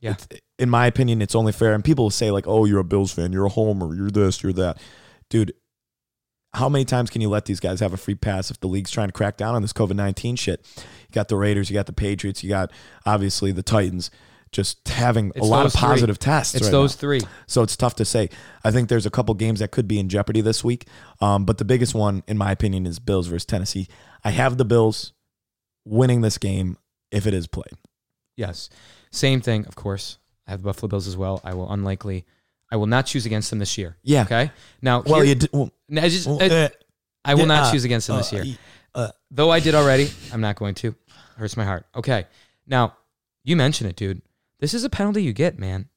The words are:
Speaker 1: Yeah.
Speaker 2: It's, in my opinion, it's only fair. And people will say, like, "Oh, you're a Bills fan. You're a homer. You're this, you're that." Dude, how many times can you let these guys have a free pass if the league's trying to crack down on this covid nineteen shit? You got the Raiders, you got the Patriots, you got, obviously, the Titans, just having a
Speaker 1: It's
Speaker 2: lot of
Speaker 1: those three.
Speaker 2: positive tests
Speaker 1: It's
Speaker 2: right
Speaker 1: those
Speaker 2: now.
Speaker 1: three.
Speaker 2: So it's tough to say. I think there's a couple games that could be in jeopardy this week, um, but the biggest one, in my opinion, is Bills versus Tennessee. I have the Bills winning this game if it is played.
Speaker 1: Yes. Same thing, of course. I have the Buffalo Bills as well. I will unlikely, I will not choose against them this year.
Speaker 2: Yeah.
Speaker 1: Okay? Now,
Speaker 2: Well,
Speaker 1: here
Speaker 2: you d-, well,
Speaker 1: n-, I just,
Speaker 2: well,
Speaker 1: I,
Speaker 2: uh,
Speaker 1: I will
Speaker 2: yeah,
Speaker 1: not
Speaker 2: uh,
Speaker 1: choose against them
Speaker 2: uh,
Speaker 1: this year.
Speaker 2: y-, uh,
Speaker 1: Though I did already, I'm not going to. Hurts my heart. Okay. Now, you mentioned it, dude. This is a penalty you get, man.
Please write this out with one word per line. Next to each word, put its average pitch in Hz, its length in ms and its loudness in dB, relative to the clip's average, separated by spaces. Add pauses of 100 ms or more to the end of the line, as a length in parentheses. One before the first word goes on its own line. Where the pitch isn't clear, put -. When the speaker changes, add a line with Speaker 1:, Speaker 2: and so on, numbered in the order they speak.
Speaker 1:
Yeah. 113 120 -6
Speaker 2:
It's, - 140 -10 (320)
in 123 120 2
my 120 160 6
opinion, 120 340 2
it's 101 140 -2
only 110 180 2
fair. 110 220 4
And 104 100 -2
people 135 220 4
will 104 40 2
say, 107 200 0
like, 98 160 0
"Oh, 110 180 4
you're 101 160 4
a 92 40 0
Bills 98 280 0
fan. 87 200 -2
You're 95 120 0
a 101 60 2
homer. 98 440 -2
You're 98 160 -4
this, 98 320 2
you're 95 120 -2
that." 87 240 -2 (500)
Dude, 110 240 0 (1000)
how 131 160 0
many 139 160 2
times 123 240 0
can 120 100 -4
you 110 80 0
let 104 160 0
these 95 160 -6
guys 92 200 -2
have 101 120 -2
a 95 60 -8
free - 160 -4
pass 95 360 -4
if - 100 -14
the 95 80 -4
league's 92 220 -4
trying 104 180 -2
to 92 40 -8
crack 104 240 -2
down 110 180 -4
on 120 60 0
this 104 140 -4
covid 98 220 0
nineteen 101 400 -4
shit? - 280 -4 (120)
You - 360 -20
got 107 160 -2
the 107 80 0
Raiders, 101 320 0
you 95 60 -6
got 101 120 -2
the - 60 -12
Patriots, 101 500 -4
you 87 60 -8
got, 95 220 -2 (340)
obviously, 98 480 0
the 92 100 -4
Titans, 92 480 0 (420)
just - 360 -4
having 113 460 0
a - 40 -10
Speaker 1:
It's 107 80 0
Speaker 2:
lot 117 200 4
of 135 60 2
Speaker 1:
those - 80 2
three. 123 80 4
Speaker 2:
positive 120 300 2
tests 139 360 0
Speaker 1:
It's 120 120 0
Speaker 2:
right 101 40 2
Speaker 1:
those 139 240 4
Speaker 2:
now. - 60 -16
Speaker 1:
three. 143 200 -2 (260)
Speaker 2:
So - 160 2
it's 107 140 0
tough 123 200 0
to 110 80 0
say. 104 240 0 (340)
I 110 80 2
think 117 180 2
there's 113 180 2
a 101 40 -2
couple 110 240 0
games 110 260 0
that 104 100 -4
could 110 180 -2
be 104 100 0
in 95 120 -2
jeopardy 104 320 0
this 107 200 0
week, 120 240 -2 (340)
um, 101 240 2
but 214 140 0
the - 60 -2
biggest 120 300 0
one, 101 340 0
in 110 100 -2
my 101 140 0
opinion, 95 340 -2
is 85 120 -6
Bills 92 300 0
versus 85 180 -6
Tennessee. 95 420 -4 (360)
I 107 60 0
have 127 280 0
the 127 80 4
Bills 110 460 2 (720)
winning 120 360 2
this 113 180 0
game 95 380 -4 (340)
if 101 160 -2
it 101 80 0
is 85 120 -4
played. - 260 -12 (640)
Speaker 1:
Yes. 92 320 -10 (420)
Same 135 300 0
thing, 107 260 -2
of - 80 -18
course. - 440 -8 (280)
I 92 60 -12
have 95 100 -10
the 98 40 -6
Buffalo 101 220 -6
Bills 95 180 -4
as 95 100 -8
well. 95 280 -4
I 92 100 -10
will 92 180 -6
unlikely, 98 520 -4 (460)
I 117 60 -4
will 104 100 0
not 123 200 2
choose 120 200 -4
against 107 240 -4
them 113 80 -4
this 101 200 -4
year. 87 240 -10
Speaker 2:
Yeah. 135 200 4
Speaker 1:
Okay? 120 280 0 (300)
Now, 123 220 2
Speaker 2:
Well, 151 140 4
Speaker 1:
here 151 80 6
Speaker 2:
you 139 120 6
d-, 143 160 2
well, 143 180 0 (200)
Speaker 1:
n-, 151 80 -2
I 165 100 2
just, 170 180 -2
Speaker 2:
well, 147 160 0
Speaker 1:
I, 190 60 4
Speaker 2:
uh, 160 200 4 (560)
Speaker 1:
I 143 100 4
will 147 80 6
Speaker 2:
yeah, 156 40 4
Speaker 1:
not 151 180 4
Speaker 2:
uh, 123 80 4
Speaker 1:
choose 127 120 2
against 120 220 0
them 101 100 -2
Speaker 2:
uh, - 20 0
Speaker 1:
this 98 140 -4
year. 101 120 -4
Speaker 2:
y-, 127 140 -8 (360)
uh, 117 140 -4 (220)
Speaker 1:
Though 147 200 2
I 165 100 4
did 156 140 2
already, 143 360 4 (220)
I'm 117 80 -4
not 104 160 -2
going 101 200 -4
to. 110 180 -6 (420)
Hurts 107 200 -8
my 110 80 -2
heart. 95 220 -4 (100)
Okay. 117 300 -2 (400)
Now, 123 300 0 (480)
you 160 120 2
mentioned 135 340 2
it, 87 60 -10
dude. 98 240 -4 (400)
This 151 140 -4
is 233 100 -4
a 269 60 -2
penalty 208 340 0
you 131 80 0
get, 139 260 -2
man. 95 380 -6